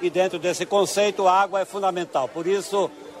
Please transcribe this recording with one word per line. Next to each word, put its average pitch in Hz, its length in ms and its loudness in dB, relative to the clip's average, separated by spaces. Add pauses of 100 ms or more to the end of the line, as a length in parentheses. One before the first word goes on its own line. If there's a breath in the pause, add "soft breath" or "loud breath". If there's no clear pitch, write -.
E 175 80 0
dentro 180 280 0
desse 175 280 -2
conceito, 202 600 2
a 185 140 6
água 196 200 0
é 185 40 -2
fundamental. 180 640 -2
Por 165 180 -6
isso, 196 440 0 (300)